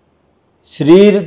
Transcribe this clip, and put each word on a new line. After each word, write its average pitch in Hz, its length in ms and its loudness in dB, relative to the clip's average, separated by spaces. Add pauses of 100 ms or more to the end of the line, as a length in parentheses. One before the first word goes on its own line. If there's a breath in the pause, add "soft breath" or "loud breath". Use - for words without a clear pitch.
(640)
ਸਰੀਰ 190 600 0